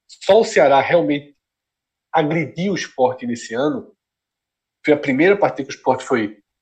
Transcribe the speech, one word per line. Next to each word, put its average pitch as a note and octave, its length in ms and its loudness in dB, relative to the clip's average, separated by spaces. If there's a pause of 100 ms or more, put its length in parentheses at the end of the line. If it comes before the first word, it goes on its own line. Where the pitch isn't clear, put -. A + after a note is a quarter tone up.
só - 320 2
o A3 40 2
Ceará C#3+ 360 4
realmente D3 560 0 (720)
agrediu D#3+ 640 -2
o E3+ 40 -4
Sport - 480 -4
nesse A#2 300 -8
ano, C3 400 -4 (880)
foi D3+ 100 4
a C#3+ 40 -4
primeira D3+ 380 2
partida C3+ 320 -4
que - 60 -12
o - 20 -20
Sport - 240 -4
foi G#2+ 420 -4 (200)